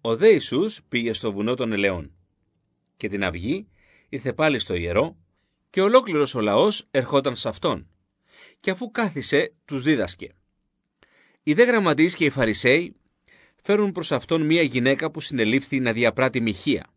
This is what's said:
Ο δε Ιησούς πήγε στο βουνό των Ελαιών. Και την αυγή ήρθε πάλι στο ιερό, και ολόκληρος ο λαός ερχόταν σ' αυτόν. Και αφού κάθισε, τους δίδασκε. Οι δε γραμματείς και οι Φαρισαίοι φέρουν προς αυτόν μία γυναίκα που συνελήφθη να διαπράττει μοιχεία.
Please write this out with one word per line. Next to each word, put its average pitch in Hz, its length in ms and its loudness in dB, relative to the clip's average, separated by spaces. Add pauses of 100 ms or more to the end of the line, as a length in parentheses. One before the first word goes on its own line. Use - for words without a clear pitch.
Ο 117 160 -2
δε 196 160 6
Ιησούς 175 560 0
πήγε 117 240 -2
στο 107 200 -4
βουνό 104 220 -2
των 120 180 -4
Ελαιών. 98 400 -2 (840)
Και 110 120 -8
την 98 160 -4
αυγή 98 440 -6 (400)
ήρθε 131 240 -8
πάλι 156 260 0
στο 98 160 -4
ιερό, 87 420 -2 (540)
και 185 100 -2
ολόκληρος 196 540 2
ο 123 60 -2
λαός 120 500 2
ερχόταν 135 460 0
σ' - 100 -8
αυτόν. 110 420 -4 (720)
Και - 100 -4
αφού 214 200 -8
κάθισε, 160 640 -2 (100)
τους 135 180 -8
δίδασκε. 123 520 -2 (1080)
Οι 151 100 0
δε 208 120 6
γραμματείς 180 500 2
και 165 100 -2
οι 143 60 2
Φαρισαίοι 131 640 0 (680)
φέρουν 202 300 0
προς 165 200 -6
αυτόν 160 300 -2
μία 160 200 2
γυναίκα 135 480 0
που 156 100 -12
συνελήφθη 131 600 0
να 123 120 0
διαπράττει 120 480 0
μοιχεία. 113 460 -2 (100)